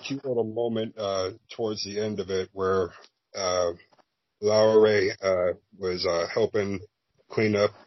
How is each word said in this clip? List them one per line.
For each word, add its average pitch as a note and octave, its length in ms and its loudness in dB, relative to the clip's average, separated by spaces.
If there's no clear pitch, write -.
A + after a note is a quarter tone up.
cute C#3 200 -8
little A#2 180 -2
moment, A2+ 540 -4
uh, F#2+ 320 -4
towards G#2+ 280 -4
the G2+ 160 -8
end G#2+ 200 -4
of F#2 80 -8
it F#2 240 -4
where, F#2+ 380 0
uh, F2+ 380 0
Laure, G#2+ 680 6
uh, F2+ 320 2
was, F#2 280 -4
uh, E2+ 260 0
helping G2+ 480 -2
clean G#2+ 260 2
up G#2 140 4